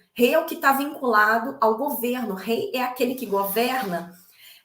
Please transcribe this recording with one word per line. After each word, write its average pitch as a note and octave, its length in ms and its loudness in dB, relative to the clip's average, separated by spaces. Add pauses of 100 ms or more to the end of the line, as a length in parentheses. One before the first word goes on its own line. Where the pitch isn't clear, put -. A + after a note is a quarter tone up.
(120)
rei B3 220 4
é D#4+ 40 4
o E4 60 2
que D#4+ 120 -8
tá C#4 160 4
vinculado A#3+ 920 2
ao A3 160 4
governo, B3 560 -4
rei G#3+ 400 -4
é B3+ 80 -2
aquele B3 320 -2
que - 100 -8
governa, G3 880 -2 (520)